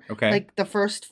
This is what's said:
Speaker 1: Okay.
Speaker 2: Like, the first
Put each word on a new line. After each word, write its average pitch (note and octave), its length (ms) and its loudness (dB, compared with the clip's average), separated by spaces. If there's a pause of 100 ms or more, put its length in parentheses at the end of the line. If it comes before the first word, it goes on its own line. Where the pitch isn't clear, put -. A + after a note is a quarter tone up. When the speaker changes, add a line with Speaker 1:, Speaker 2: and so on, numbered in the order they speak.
Speaker 1:
Okay. G#3 220 2
Speaker 2:
Like, G3+ 240 0
the G3 100 0
first G#3 460 -2